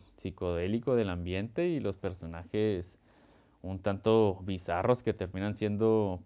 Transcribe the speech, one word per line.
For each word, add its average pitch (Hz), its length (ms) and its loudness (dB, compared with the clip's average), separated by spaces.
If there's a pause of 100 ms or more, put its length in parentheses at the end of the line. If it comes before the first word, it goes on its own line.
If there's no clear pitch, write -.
(180)
psicodélico 95 800 -2
del 110 140 2
ambiente 92 580 -4
y 160 120 0
los 101 160 -4
personajes 92 880 -4 (800)
un 92 160 -6
tanto 101 640 4
bizarros 98 580 0
que 107 120 0
terminan 98 420 -4
siendo, 104 720 2